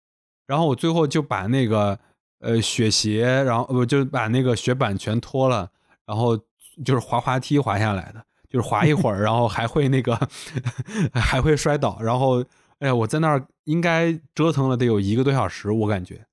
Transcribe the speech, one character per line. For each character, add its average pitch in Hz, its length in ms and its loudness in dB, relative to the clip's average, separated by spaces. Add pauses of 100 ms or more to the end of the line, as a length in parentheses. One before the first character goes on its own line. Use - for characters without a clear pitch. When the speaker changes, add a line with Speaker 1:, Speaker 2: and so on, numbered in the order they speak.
(480)
Speaker 1:
然 139 100 0
后 165 80 2
我 139 80 2
最 165 160 0
后 165 160 2
就 151 160 0
把 98 240 -4
那 127 180 2
个， 104 320 2 (440)
呃， 117 200 0
雪 110 300 0
鞋， 107 340 0 (200)
然 123 120 0
后， 120 100 0
呃， 135 80 -4
不， 123 120 2
就 139 180 2
把 127 220 -2
那 123 160 2
个 123 140 2
雪 127 180 -2
板 113 240 -2
全 110 220 -2
脱 131 280 -2
了， 104 220 -2 (340)
然 107 120 -8
后 117 200 2 (480)
就 131 80 0
是 131 60 2
滑 120 220 -2
滑 131 180 -2
梯 143 180 -2
滑 104 220 0
下 107 140 2
来 95 180 -6
的， 110 140 -20 (240)
就 123 120 0
是 - 80 -4
滑 110 160 2
一 147 80 4
会 117 200 2
儿， 98 100 0
Speaker 2:
<laughs> - 0 -
Speaker 1:
然 107 100 2
后 120 140 2
还 113 180 -4
会 139 240 0
那 135 140 2
个， 117 160 0 (480)
<laughs> 175 480 -4
还 127 260 0
会 147 160 4
摔 147 220 0
倒， 117 220 -2
然 113 180 0
后， 127 260 2 (360)
哎 139 80 -2
呀， 127 60 2
我 117 120 2
在 151 140 -2
那 160 80 2
儿 143 180 0 (180)
应 160 160 0
该 170 320 2 (220)
折 160 160 2
腾 135 180 0
了 127 80 2
得 123 80 0
有 113 140 4
一 101 160 2
个 127 80 2
多 139 100 2
小 120 160 0
时， - 220 -6
我 110 160 0
感 101 180 -2
觉， - 280 -18